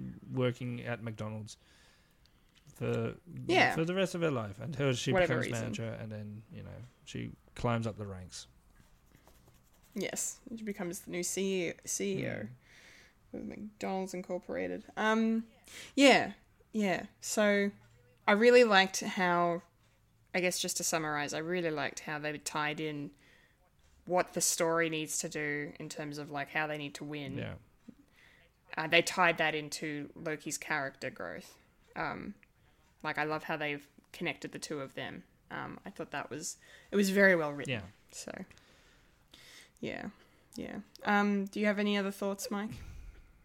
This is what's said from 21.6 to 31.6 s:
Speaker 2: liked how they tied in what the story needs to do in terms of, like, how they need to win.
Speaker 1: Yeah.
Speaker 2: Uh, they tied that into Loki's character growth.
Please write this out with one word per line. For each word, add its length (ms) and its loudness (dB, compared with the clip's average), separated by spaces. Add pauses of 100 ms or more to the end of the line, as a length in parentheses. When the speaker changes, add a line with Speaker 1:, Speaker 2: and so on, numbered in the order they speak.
Speaker 2:
liked 300 -4
how 180 -6
they 200 -4
tied 420 -2
in 300 -6 (960)
what 260 2
the 80 -2
story 480 2
needs 300 -4
to 100 -4
do 500 -4
in 100 -10
terms 300 -8
of, 120 -10
like, 200 -6
how 160 0
they 120 -4
need 160 -8
to 100 -10
win. 320 -6
Speaker 1:
Yeah. 180 -6 (1200)
Speaker 2:
Uh, 100 0
they 160 6
tied 360 4
that 160 2
into 600 -6
Loki's 420 -6
character 540 -4
growth. 480 -10 (380)